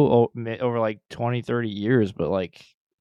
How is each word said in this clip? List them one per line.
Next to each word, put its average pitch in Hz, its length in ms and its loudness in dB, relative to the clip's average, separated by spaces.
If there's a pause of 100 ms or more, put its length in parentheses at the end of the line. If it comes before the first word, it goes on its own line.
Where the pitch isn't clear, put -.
(120)
o-, 117 220 4
ma-, 113 260 -8
over, 120 200 -2
like, 110 200 -2 (100)
twenty, 120 320 -4
thirty 117 280 -4
years, 104 420 2
but, 78 180 -4
like, 92 360 -6 (360)